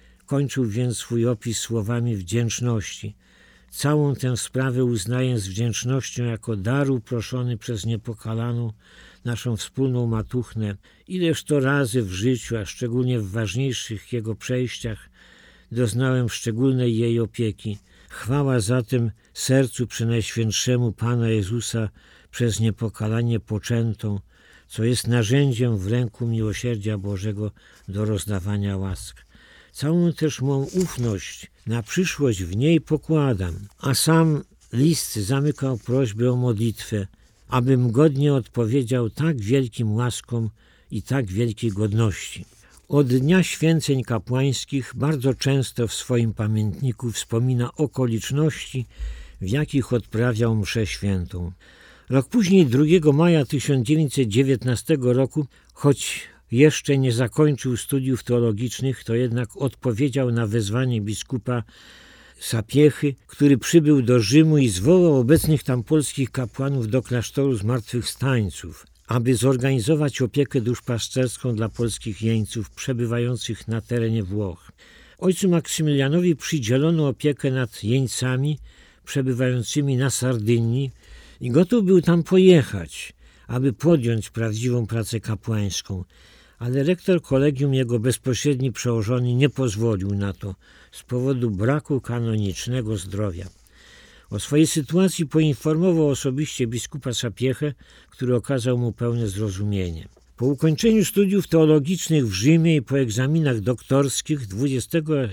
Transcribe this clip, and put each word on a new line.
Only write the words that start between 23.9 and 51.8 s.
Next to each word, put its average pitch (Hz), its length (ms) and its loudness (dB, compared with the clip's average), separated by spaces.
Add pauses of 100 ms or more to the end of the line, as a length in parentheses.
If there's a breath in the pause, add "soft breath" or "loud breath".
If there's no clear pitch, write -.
co - 160 -4
jest 117 240 0
narzędziem 120 680 2
w 92 80 -4
ręku 120 400 -2
miłosierdzia 110 720 -2
Bożego 101 540 -4 (360 soft breath)
do 104 160 -4
rozdawania 101 720 -2
łask. - 480 -8 (480 soft breath)
Całą 165 400 0
też - 280 -2
mą 135 220 0
ufność 127 880 -4 (160)
na 113 160 -4
przyszłość 135 600 -2
w 87 140 -4
niej 151 240 4
pokładam”, 135 720 0 (240)
a 135 160 0
sam 160 480 2 (300)
list 139 440 0
zamykał 135 600 -2
prośbę 120 540 0
o 123 40 0
modlitwę, 113 720 -2 (420 soft breath)
abym 123 440 2
godnie 143 420 4
odpowiedział 120 760 0
tak 147 300 -2
wielkim 113 540 0
łaskom 117 560 -4 (400 soft breath)
i 104 120 -6
tak 131 240 -2
wielkiej 110 440 -2
godności. 104 760 -2 (440 soft breath)
Od 139 180 4
dnia 135 360 4
święceń 156 600 0
kapłańskich 127 920 -4
bardzo 131 380 0
często 127 540 -2
w - 60 -8
swoim 117 400 0
pamiętniku 110 800 -2
wspomina 120 640 -2
okoliczności, 131 1120 -2 (540 loud breath)
w 95 80 -6
jakich 135 440 -2
odprawiał 113 640 0
mszę 107 300 -2
świętą. 90 680 -4 (560 loud breath)